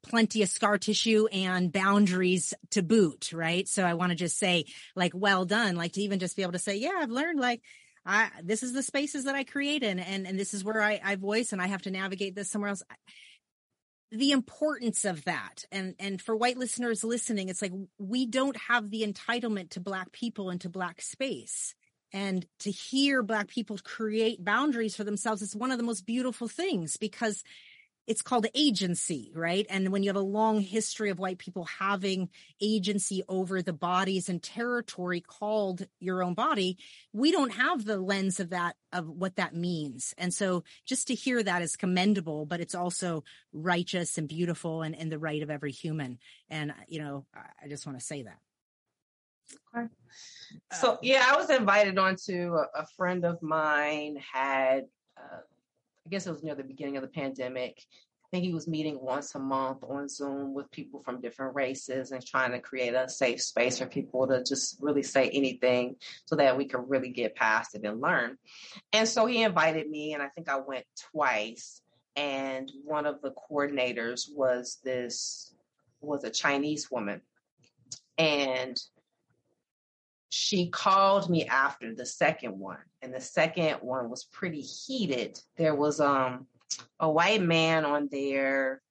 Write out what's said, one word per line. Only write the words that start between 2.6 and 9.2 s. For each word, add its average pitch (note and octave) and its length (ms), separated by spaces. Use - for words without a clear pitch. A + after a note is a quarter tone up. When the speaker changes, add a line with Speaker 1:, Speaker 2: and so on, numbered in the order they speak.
Speaker 1:
to G3+ 120
boot, F3+ 500
right? E3 360
So F#3+ 160
I E3+ 100
wanna F3 200
just E3+ 240
say, F3 260
like, F3+ 200
well F#3+ 300
done, G3+ 320
like, E3+ 180
to F#3+ 80
even G3 180
just F3+ 160
be G3 60
able F3+ 100
to F3+ 60
say, G3 180
"Yeah, C4+ 200
I've D4 140
learned, D4 300
like, B3 220
I, G3+ 240
this G#3 200
is B3+ 100
the C4+ 100
spaces C#4+ 420